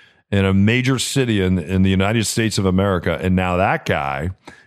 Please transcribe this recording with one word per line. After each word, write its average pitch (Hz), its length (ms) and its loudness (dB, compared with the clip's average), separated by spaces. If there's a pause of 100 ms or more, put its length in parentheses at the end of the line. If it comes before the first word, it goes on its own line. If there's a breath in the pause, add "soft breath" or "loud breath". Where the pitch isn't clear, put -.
(320 soft breath)
in 98 140 2
a 98 80 2
major 120 460 2
city 117 420 0
in, 92 160 2
in 92 240 -2
the 95 80 2
United 98 340 0
States 110 360 -2
of 98 80 0
America. 92 520 0
And 92 160 0
now 90 220 0
that 117 260 0
guy 71 460 -4 (380 loud breath)